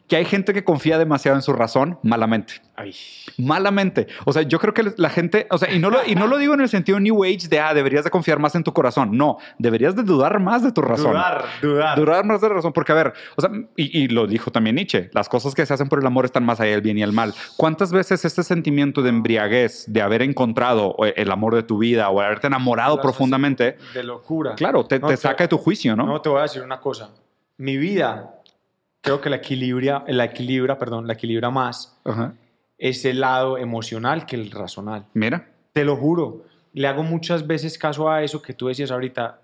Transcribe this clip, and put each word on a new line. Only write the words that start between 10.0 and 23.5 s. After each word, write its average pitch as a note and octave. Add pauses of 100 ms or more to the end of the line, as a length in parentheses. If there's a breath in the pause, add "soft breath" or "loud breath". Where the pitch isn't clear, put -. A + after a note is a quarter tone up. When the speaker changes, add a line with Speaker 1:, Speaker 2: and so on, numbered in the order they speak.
Speaker 1:
dudar E3+
más A3
de B3
tu E3
razón. B2
Speaker 2:
Dudar, E3 (180)
dudar. D3
Speaker 1:
Dudar D#3+
más G#3
de A3
la G#3
razón, E3
porque, D#3
a -
ver, D#3 (240 loud breath)
o -
sea, F#3 (260)
y, C#3+
y C3
lo A#2
dijo A2
también A2+
Nietzsche, G#2+
las G#2+
cosas C3+
que D#3+
se C#3+
hacen C#3
por C#3
el C3+
amor B2+
están B2
más A#2
allá G#2+
del G#2
bien G#2+
y G#2+
el G#2
mal. G#2+ (220 loud breath)
¿Cuántas D#3+
veces F#3
este F3
sentimiento C#3+
de B2
embriaguez, A2+
de A2
haber A2
encontrado, A#2+
eh, G#2+
el G2
amor G#2+
de A2+
tu A2
vida A2+
o G2
haberte G#2+
enamorado C3
Speaker 2:
Las C3+
Speaker 1:
profundamente, C3 (180)